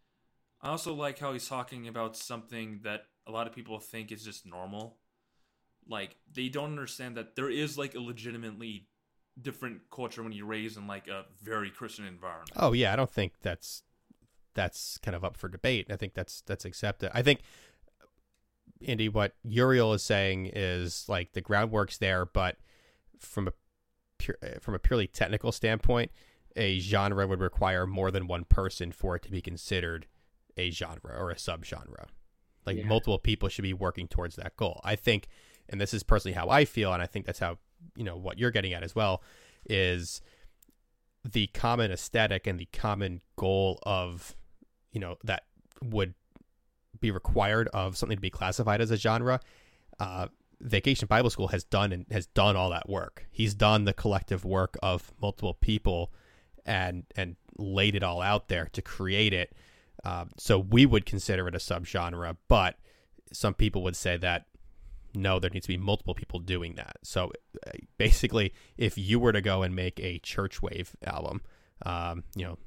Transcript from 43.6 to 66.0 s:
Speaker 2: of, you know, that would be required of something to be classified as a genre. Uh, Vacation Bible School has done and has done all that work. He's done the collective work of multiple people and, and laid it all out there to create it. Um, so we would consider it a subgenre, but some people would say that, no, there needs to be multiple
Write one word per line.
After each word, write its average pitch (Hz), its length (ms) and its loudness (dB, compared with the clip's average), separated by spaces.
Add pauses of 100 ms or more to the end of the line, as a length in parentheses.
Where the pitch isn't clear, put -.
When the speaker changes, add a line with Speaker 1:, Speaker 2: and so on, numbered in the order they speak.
Speaker 2:
of, 90 520 -4 (560)
you 113 80 -4
know, 87 240 -8
that 107 200 -2 (380)
would 104 320 0 (840)
be 117 100 2
required 107 640 4
of 92 220 -2
something - 200 -2
to 98 60 -6
be 95 80 -2
classified 107 500 0
as 113 100 2
a 113 60 2
genre. 120 440 2 (580)
Uh, 92 300 -6 (320)
Vacation 113 480 2
Bible 117 220 6
School 95 180 0
has 95 160 -2
done 101 280 2
and 90 180 -6
has 101 180 -2
done 101 280 4
all 92 140 2
that 85 180 -4
work. 95 420 -6
He's 107 240 0
done 104 300 6
the 98 80 2
collective 98 520 0
work 92 380 0
of 92 380 0
multiple 101 340 -2
people 92 580 2 (520)
and, 90 400 -2 (120)
and 90 200 -4 (220)
laid 98 380 4
it 98 60 0
all 90 200 0
out 101 260 2
there 85 240 0
to - 80 -6
create 98 540 2
it. 90 180 -2 (520)
Um, 90 340 -6
so 98 200 6
we 101 280 10
would 110 200 6
consider 92 420 -2
it 87 60 -6
a 90 40 -2
subgenre, 87 800 -4 (120)
but 95 280 6 (560)
some 101 220 0
people 107 280 2
would 90 140 -2
say 87 220 0
that, 87 280 0 (680)
no, 95 240 2
there 92 120 0
needs 92 160 -6
to 92 60 -2
be 90 60 -2
multiple 98 360 0